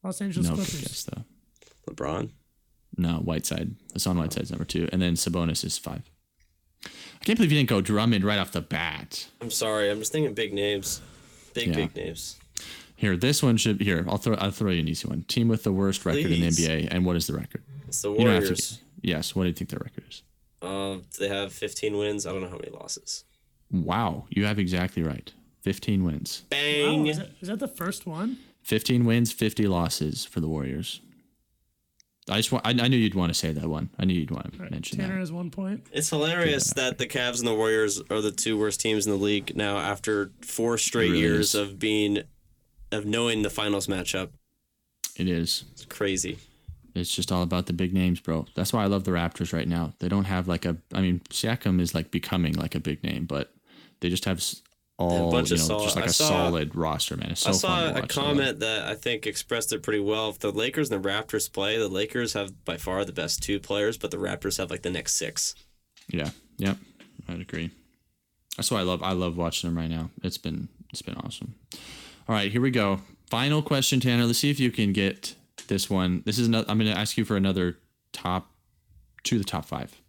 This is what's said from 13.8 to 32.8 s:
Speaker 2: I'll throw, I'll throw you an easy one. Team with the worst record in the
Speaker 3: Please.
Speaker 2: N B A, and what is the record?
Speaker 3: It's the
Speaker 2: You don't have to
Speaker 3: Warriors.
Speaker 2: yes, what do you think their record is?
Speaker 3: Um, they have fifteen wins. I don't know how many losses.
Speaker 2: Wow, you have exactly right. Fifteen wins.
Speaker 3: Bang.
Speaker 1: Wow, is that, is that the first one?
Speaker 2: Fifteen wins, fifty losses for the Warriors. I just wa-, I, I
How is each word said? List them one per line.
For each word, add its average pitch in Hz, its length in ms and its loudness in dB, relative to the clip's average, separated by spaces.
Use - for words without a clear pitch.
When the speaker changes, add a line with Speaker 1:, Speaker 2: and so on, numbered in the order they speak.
Speaker 2:
I'll 101 80 2
throw, 110 180 2
I'll 98 160 0
throw 101 200 0
you 85 100 2
an 78 80 0
easy - 180 -4
one. 69 160 -4
Team 117 240 2
with 110 160 4
the 104 80 2
worst 95 340 2
record 85 200 2
in 82 160 4
the 85 80 4
Speaker 3:
Please. 82 200 4
Speaker 2:
N 80 100 2
B - 60 0
A, - 40 -2
and 90 160 2
what 90 100 4
is 82 120 0
the 71 60 -4
record? - 300 -8
Speaker 3:
It's - 140 -4
the 101 100 -2
Speaker 2:
You 104 60 0
don't 113 100 6
have 101 160 6
to 98 60 0
Speaker 3:
Warriors. - 300 -4
Speaker 2:
yes, 80 360 -2
what 92 60 2
do 90 60 4
you 82 60 -2
think - 140 -8
their - 120 -6
record - 280 -12
is? - 120 -18
Speaker 3:
Um, 95 420 -6
they 98 120 -2
have 98 240 -2
fifteen 104 440 -4
wins. 104 300 -2
I 85 60 -4
don't 95 80 -4
know 90 80 -8
how 90 80 -12
many - 140 -12
losses. - 520 -12
Speaker 2:
Wow, 90 580 0
you 98 160 2
have 104 140 0
exactly 90 420 0
right. - 300 -4
Fifteen 98 420 0
wins. - 460 -4
Speaker 3:
Bang. 147 540 2
Speaker 1:
Wow, 151 60 2
is 151 80 0
that, 196 120 -8
is 180 60 -8
that 208 120 -4
the 277 100 -4
first - 360 -6
one? 190 320 -4
Speaker 2:
Fifteen 120 440 2
wins, 117 260 4
fifty 107 340 0
losses 85 600 0
for - 160 -6
the 78 80 -2
Warriors. 73 500 -4
I 104 80 0
just 113 140 0
wa-, 131 120 0
I, 110 60 0
I 120 180 4